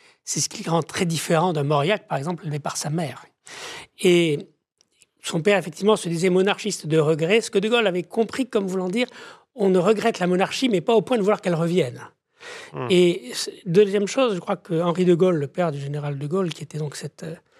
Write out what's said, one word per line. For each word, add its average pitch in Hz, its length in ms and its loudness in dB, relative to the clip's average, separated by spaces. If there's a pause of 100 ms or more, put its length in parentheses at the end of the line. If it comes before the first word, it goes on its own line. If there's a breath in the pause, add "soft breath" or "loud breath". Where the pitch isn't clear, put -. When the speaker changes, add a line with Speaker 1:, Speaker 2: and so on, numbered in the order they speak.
(220 soft breath)
Speaker 1:
C'est - 160 -6
ce 147 100 -2
qui - 140 -12
le 170 80 -6
rend 165 140 2
très - 200 -4
différent 165 480 0
de 151 100 -2
Mauriac, 151 440 0
par 147 120 -4
exemple, 170 260 -6
élevé 147 160 -6
par - 160 -8
sa 156 140 -6
mère. 156 360 -6 (720 loud breath)
Et 170 520 2 (720)
son 170 220 -4
père, 202 160 4
effectivement, 190 380 0
se 190 120 -8
disait 170 220 0
monarchiste 190 560 0
de 160 120 2
regret, 160 420 2
ce 208 100 -6
que 202 80 0
De 202 100 2
Gaulle 226 200 2
avait 180 160 0
compris 226 440 -2
comme 202 200 -2
voulant 185 200 -2
dire, 233 200 0 (500 loud breath)
on 196 120 2
ne 185 80 4
regrette 214 400 2
la 180 80 0
monarchie, 180 420 0
mais 185 140 2
pas 233 100 0
au 226 80 6
point 254 160 0
de 214 60 0
vouloir 196 180 2
qu'elle 175 140 -2
revienne. 160 480 -2 (720 loud breath)
Speaker 2:
Hmm. 131 160 -6
Speaker 1:
Et 180 420 4
c-, - 220 -8 (100)
deuxième 202 420 4
chose, 247 280 0
je 175 40 -4
crois 185 200 -4
que 165 240 -2
Henri 175 240 2
de 180 80 6
Gaulle, 175 220 4
le 139 100 -2
père 165 260 -2
du 143 80 -8
général 143 380 -6
de 147 80 -6
Gaulle, 175 260 -4
qui - 100 -12
était 151 140 -14
donc 151 180 -8
cet, - 280 -14
euh, 165 120 -12 (260 soft breath)